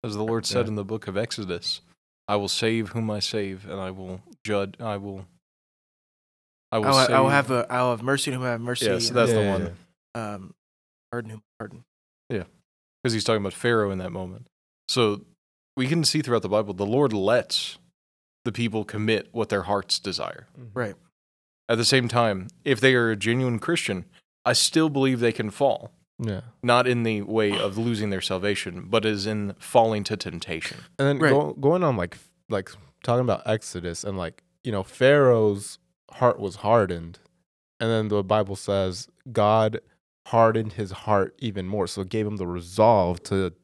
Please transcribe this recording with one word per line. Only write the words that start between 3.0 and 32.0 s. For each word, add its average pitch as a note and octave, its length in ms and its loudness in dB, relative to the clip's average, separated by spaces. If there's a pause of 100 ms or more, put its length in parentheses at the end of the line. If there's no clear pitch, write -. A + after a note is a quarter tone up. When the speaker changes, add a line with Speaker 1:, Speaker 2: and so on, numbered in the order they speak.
Speaker 1:
I G#2 100 -4
save, G2 480 -6
and G2 140 -8
I F#2 100 -8
will F#2 300 -12 (240)
judge, G2+ 340 -2
I G#2+ 180 -6
will, G2 280 -12 (1500)
I A2+ 60 -2
will G#2+ 100 0
Speaker 3:
"I'll, C3+ 80 4
I'll C3 120 6 (180)
Speaker 1:
save." C3+ 60 4
Speaker 3:
have C3+ 200 2
a, A#2+ 180 0
I'll B2 220 2
have A2 100 -4
mercy C3+ 300 -2
on B2+ 60 -6
whom B2+ 100 -4
I B2 40 -2
have A#2 100 -4
mercy, A#2+ 240 -4
Speaker 1:
Yeah, G2+ 140 2
so A#2 100 -2
Speaker 3:
and B2 80 0
Speaker 1:
that's A2+ 160 4
the A2 80 4
Speaker 2:
Yeah, G2+ 100 2
Speaker 1:
one. F2 240 -4 (400)
Speaker 2:
yeah, G#2+ 200 -8
Speaker 3:
um, F#2+ 180 -16 (580)
pardon A2+ 200 -8
whom G#2+ 80 -14
I - 240 -16
pardon." A2+ 200 -16 (460)
Speaker 1:
Yeah, G2+ 140 -4 (600)
'cause B2 100 0
he's G#2+ 120 -2
talking A2 160 2
about G2 120 -4
Pharaoh A2 380 0
in F#2+ 60 -4
that F#2 140 -8
moment. F#2+ 360 -12 (400)
So G#2 380 0 (500)
we B2+ 120 -2
can E3 180 0
see D#3 160 0
throughout A#2 220 0
the G2 60 -4
Bible, G#2 240 0
the G2 120 -2
Lord B2 280 2
lets A2 640 0 (680)
the A#2+ 80 -2
people A2 320 -2
commit G#2+ 480 -2
what A2+ 160 -4
their G2 140 0
hearts G2 360 -2
desire. - 480 -8 (120)
Speaker 2:
Mm-hmm. A2+ 200 -12
Speaker 3:
Right. G#2 160 -4 (720)
Speaker 1:
At A#2 80 4
the A2+ 80 0
same B2+ 220 4
time, A2 400 0 (180)
if C3+ 140 0
they C3 160 6
are A#2 160 2
a G#2+ 60 0
genuine A#2 420 0
Christian, G#2+ 460 -4 (400)
I B2 80 2
still D#3+ 360 2
believe C3+ 300 2
they A#2 120 2
can G#2+ 200 -4
fall. - 400 -2 (260)
Speaker 2:
Yeah. G#2+ 240 -6 (220)
Speaker 1:
Not B2 240 4
in A#2+ 160 2
the A2 180 0
way G#2 360 0
of G2+ 200 -2
losing A2+ 340 -2
their F#2+ 100 -2
salvation, F#2 680 -4
but A2 160 2
as G2+ 200 -2
in G#2 340 -4
falling A2+ 460 2
to G#2+ 120 -4
temptation. E2+ 600 -8 (220)
Speaker 2:
And C#3 80 2
then C#3+ 120 0
Speaker 3:
Right. D3+ 120 4
Speaker 2:
go-, D3 220 2
going D#3+ 300 2
on, C3+ 140 2
like, F2 180 -4